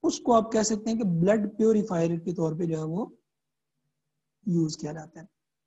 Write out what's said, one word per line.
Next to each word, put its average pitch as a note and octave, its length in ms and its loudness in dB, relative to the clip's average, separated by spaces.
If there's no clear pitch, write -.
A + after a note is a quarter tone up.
उसको D#4+ 300 0
आप A3+ 200 4
कह A3 100 2
सकते G#3+ 280 -2
हैं A3+ 80 -2
कि A#3+ 60 -2
ब्लड G3 520 2
purifier F3+ 640 2
के E3+ 120 -6
तौर D#3+ 260 -2
पे F3+ 80 -2
जो D#3+ 120 -2
है D#3 60 -6
वो E3+ 340 -6
यूज़ E3 300 0
किया D3+ 140 -10
जाता D#3+ 280 -16
है। - 80 -20